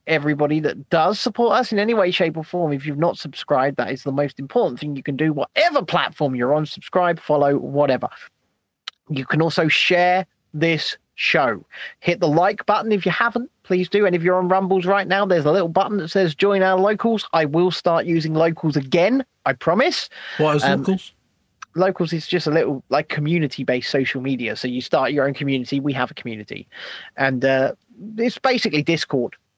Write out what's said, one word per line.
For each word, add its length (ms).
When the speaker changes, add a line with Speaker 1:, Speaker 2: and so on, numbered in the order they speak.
Speaker 1:
everybody 540
that 280
does 300
support 380
us 140
in 80
any 140
way, 180
shape, 260
or 60
form. 300
If 120
you've 120
not 200
subscribed, 600
that 140
is 120
the 80
most 280
important 400
thing 160
you 80
can 120
do. 180
Whatever 500
platform 520
you're 180
on, 120
subscribe, 540
follow, 380
whatever. 520
You 160
can 160
also 260
share 580
this 440
show. 500
Hit 220
the 60
like 380
button 260
if 140
you 60
haven't, 400
please 260
do. 160
And 100
if 80
you're 140
on 100
Rumbles 380
right 220
now, 180
there's 200
a 60
little 160
button 300
that 120
says 240
"Join 300
our 160
locals." 540
I 120
will 260
start 340
using 280
locals 440
again, 480
I 80
promise. 560
Speaker 2:
What 180
is 80
Speaker 1:
Um, 160
Speaker 2:
locals? 320
Speaker 1:
Locals 380
is 120
just 220
a 40
little, 380
like, 200
community-based 840
social 300
media. 340
So 120
you 140
start 300
your 160
own 80
community. 440
We 140
have 160
a 60
community. 520
And, 300
uh, 280
it's 220
basically 420
Discord, 540